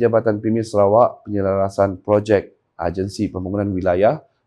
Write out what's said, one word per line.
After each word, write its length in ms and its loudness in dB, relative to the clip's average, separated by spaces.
Jabatan 400 0
Premier 240 -2
Sarawak, 640 2
Penyelarasan 720 -2
Projek 560 0
Agensi 560 -4
Pembangunan 400 -6
Wilayah, 480 2